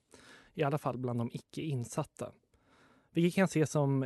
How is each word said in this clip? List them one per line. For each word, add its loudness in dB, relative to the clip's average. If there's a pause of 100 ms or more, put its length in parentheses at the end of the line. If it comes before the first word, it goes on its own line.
(540)
I 0
alla 2
fall -4
bland -2
de -2
icke -10
insatta. -6 (800)
Vilket 2
kan 4
ses 2
som 2